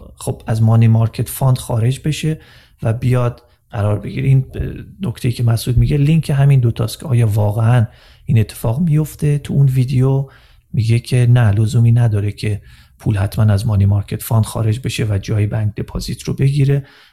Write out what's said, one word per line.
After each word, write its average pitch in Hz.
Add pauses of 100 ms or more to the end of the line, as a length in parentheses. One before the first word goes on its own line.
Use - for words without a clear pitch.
(140)
خب -
از 110
مانی 113
مارکت 113
فاند 127
خارج 123
بشه 156 (420)
و 113
بیاد 123 (280)
قرار 104
بگیره. 131
این، 135
اه، - (380)
نکته‌ای 120
که -
مسعود 117
میگه 123
لینک 147
همین 139
دوتاست 117
که -
آیا 120
واقعاً 110 (400)
این 113
اتفاق 113
میفته. 151
تو -
اون 139
ویدیو 131 (460)
میگه 113
که 123
نه، 120
لزومی 113
نداره 107
که 104 (360)
پول -
حتماً 101
از 101
مانی 101
مارکت 101
فاند 110
خارج 110
بشه 117
و 104
جای 107
بانک 107
دپوزیت -
رو -
بگیره، 139 (260)